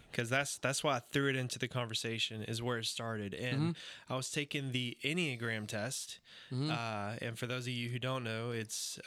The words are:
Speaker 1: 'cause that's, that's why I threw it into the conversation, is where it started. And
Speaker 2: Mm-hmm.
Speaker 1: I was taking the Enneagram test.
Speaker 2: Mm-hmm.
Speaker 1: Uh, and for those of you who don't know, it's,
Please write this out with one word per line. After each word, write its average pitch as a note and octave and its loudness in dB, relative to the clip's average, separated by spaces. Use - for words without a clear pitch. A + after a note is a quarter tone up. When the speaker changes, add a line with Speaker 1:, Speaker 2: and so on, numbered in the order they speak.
Speaker 1:
'cause A#2 0
that's, C3+ 2
that's C3 2
why C#3+ 6
I A#2+ -2
threw C#3 6
it C3 4
into B2+ 0
the B2+ 2
conversation, A2+ 0
is A2+ -2
where A#2+ 2
it A2+ -2
started. A2 -2
And B2 0
Speaker 2:
Mm-hmm. - -10
Speaker 1:
I - 2
was C3+ -2
taking C#3+ 0
the B2 0
Enneagram A#2+ 0
test. A2+ -4
Speaker 2:
Mm-hmm. C3+ 0
Speaker 1:
Uh, A2 0
and A#2 -2
for - -4
those B2 -2
of B2+ 0
you A#2+ 0
who A#2+ -2
don't B2+ 0
know, A2+ 0
it's, - -2